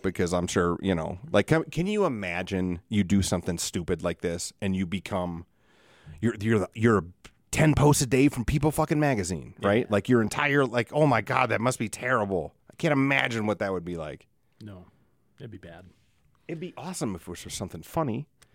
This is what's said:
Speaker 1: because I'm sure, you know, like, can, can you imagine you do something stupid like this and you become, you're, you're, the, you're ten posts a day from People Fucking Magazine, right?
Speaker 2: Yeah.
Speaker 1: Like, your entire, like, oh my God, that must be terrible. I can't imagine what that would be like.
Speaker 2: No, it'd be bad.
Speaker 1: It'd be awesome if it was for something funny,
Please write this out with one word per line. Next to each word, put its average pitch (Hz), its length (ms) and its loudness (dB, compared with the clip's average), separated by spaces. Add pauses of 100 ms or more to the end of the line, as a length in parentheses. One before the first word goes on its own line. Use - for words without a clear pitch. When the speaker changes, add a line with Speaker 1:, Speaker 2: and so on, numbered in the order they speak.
Speaker 1:
because 90 300 -2
I'm 87 120 0
sure, 87 360 2
you 95 120 0
know, 80 240 -4 (140)
like, 101 160 2
can, 160 180 2
can 165 220 -6
you 208 180 0
imagine 92 840 -4
you 104 160 0
do 95 200 4
something 90 340 -2
stupid 85 460 -4
like 85 180 -2
this 85 400 -6
and 98 140 0
you 95 100 0
become, 87 640 -6 (720)
you're, 110 180 0
you're, 110 200 2
the, 92 160 -2
you're 110 300 4 (440)
ten 156 240 4
posts 147 300 4
a - 20 0
day 131 240 4
from 123 160 -4
People 147 240 2
Fucking 156 300 0
Magazine, 95 640 -2
right? 101 240 4
Speaker 2:
Yeah. - 40 -2
Speaker 1:
Like, 101 180 0
your 120 120 8
entire, 143 420 2
like, 120 300 0
oh 151 140 4
my 117 140 4
God, 127 280 2
that 110 100 2
must 127 200 0
be 110 100 -2
terrible. 104 640 -2 (160)
I - 80 -20
can't 165 140 0
imagine 131 560 2
what 101 120 0
that 98 140 -2
would 87 120 -4
be 87 100 -6
like. 76 320 -10 (340)
Speaker 2:
No, 95 240 -18 (540)
it'd 135 100 -14
be 98 80 -16
bad. 87 280 -18 (640)
Speaker 1:
It'd 160 120 -8
be 170 180 -10
awesome 135 380 -6
if 85 80 -12
it - 40 -16
was 87 140 -12
for - 80 -14
something 90 320 -8
funny, 143 460 -4 (280)